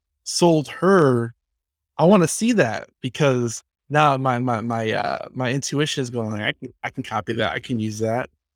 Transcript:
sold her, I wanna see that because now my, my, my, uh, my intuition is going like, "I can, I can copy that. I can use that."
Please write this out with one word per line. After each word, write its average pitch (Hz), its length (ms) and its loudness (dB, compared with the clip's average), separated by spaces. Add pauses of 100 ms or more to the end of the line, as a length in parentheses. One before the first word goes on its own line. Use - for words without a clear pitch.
(240)
sold 160 440 2
her, 135 640 2 (640)
I 151 80 4
wanna 180 220 6
see 233 260 0
that 120 360 0 (120)
because 127 600 0 (280)
now 147 280 4
my, 131 220 0
my, 120 220 -2
my, 113 300 -2
uh, - 400 -4
my 127 200 -4
intuition 143 500 -4
is 120 80 -6
going 113 220 -6
like, 107 100 -6
"I 131 120 -4
can, 127 200 -16 (100)
I - 60 -6
can 131 140 -10
copy 110 300 -6
that. 107 200 -2
I 127 60 -8
can 120 200 -6
use 107 200 -4
that." 113 300 -4 (260)